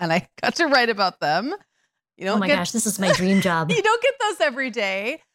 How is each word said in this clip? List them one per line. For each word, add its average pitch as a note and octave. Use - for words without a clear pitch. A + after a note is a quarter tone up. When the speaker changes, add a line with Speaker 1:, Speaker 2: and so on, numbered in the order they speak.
Speaker 1:
and E3
I F3
<laughs> -
got -
to E4
write B3+
about G3
them. F3+
You F3+
don't G3+
Speaker 2:
Oh G#3
my F#3+
Speaker 1:
get F#3+
Speaker 2:
gosh, F3
this A3+
is G#3
my F#3+
dream F#3
Speaker 1:
<laughs> -
Speaker 2:
job. E3
Speaker 1:
You A#4
don't A4+
get B4+
those G#4
every C4+
day. G#3